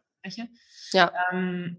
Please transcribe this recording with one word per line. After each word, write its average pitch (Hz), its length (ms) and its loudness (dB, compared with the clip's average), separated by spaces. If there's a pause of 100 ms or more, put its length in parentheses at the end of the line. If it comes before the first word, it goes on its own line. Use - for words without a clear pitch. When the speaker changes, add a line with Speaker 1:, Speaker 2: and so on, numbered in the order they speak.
(180)
Speaker 1:
spreche. 226 300 -10 (440)
Speaker 2:
Ja. 180 200 6 (200)
Speaker 1:
Ähm, 180 460 -4